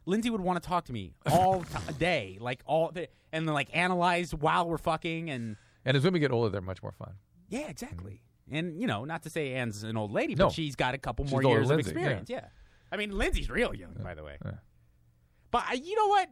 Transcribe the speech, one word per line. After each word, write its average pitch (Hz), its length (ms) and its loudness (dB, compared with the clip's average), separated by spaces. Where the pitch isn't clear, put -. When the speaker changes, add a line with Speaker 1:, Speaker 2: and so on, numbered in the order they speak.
Speaker 1:
Lindsay 220 240 2
would 220 100 0
wanna 180 200 0
talk 175 260 0
to 131 60 -10
me 98 220 -6
all 185 340 6
Speaker 2:
<laughs> - 0 -
Speaker 1:
t-, 156 120 -8
a - 40 -6
day, 131 480 -2
like, 123 260 -6
all 160 260 2
the, 160 160 -10
and 160 160 -2
then, 156 60 2
like, 143 220 0
analyze 175 580 2
while 160 340 2
we're 160 100 -2
fucking, 165 520 -2
and 117 260 -6
Speaker 2:
And 135 120 4
as 135 80 4
women 180 160 4
get 139 100 4
older, 117 200 2
they're 98 100 -2
much 92 220 -8
more 104 100 -8
fun. - 220 -14
Speaker 1:
Yeah, 277 200 -6
exactly. 98 540 -12
And, 160 300 -4
you 262 60 -2
know, 117 180 -2
not 165 200 -8
to 156 60 -12
say 143 240 -2
Ann's 117 280 -4
an 110 140 -4
old 107 160 -2
lady, - 220 0
Speaker 2:
No. 180 120 6
Speaker 1:
but - 80 2
she's 151 220 -4
got 127 180 0
a 131 40 -4
couple 127 260 -4
Speaker 2:
She's 139 80 -4
Speaker 1:
more 135 120 4
Speaker 2:
older 120 140 8
Speaker 1:
years 110 100 4
Speaker 2:
than 156 120 6
Speaker 1:
of 110 60 0
Speaker 2:
Lindsay, - 140 -2
yeah. - 60 0
Speaker 1:
experience. - 240 -2
Yeah. 247 160 -8
I 180 40 -4
mean, 208 140 -4
Lindsay's 202 400 0
real 233 240 0
young, - 220 -14
Speaker 2:
Yeah. - 80 -8
Speaker 1:
by 90 100 -8
the 78 80 -12
way. 73 220 -12
Speaker 2:
Yeah. 98 80 -6
Speaker 1:
But 240 180 2
I, 226 60 -2
you 320 220 -4
know 427 120 4
what? 392 240 4